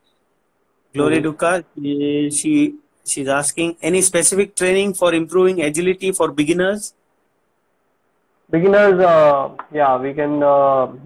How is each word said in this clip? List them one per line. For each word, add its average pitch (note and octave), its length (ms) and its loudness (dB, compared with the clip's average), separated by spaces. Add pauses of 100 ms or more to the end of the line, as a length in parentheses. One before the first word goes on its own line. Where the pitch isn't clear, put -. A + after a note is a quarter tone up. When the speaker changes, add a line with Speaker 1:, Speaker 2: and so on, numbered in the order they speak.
(960)
Speaker 1:
Glory D3+ 220 0
Speaker 2:
Mm-hmm. D3+ 80 0
Speaker 1:
Duka. E3 400 -2 (120)
She, D3 540 -4
she, D3 440 -2 (300)
she's C3+ 240 -6
asking, D3 540 -4
"Any F3 180 0
specific F#3 560 -2
training F#3+ 380 0
for F3 200 0
improving F3 480 0
agility F3+ 480 -2 (100)
for D#3+ 120 0
beginners?" F3 640 -2 (1600)
Speaker 2:
Beginners, G3 500 4
uh, D3+ 500 4 (220)
yeah, C#3+ 260 2
we C3+ 160 -6
can, D3 280 -2
uh, C#3 440 2 (200)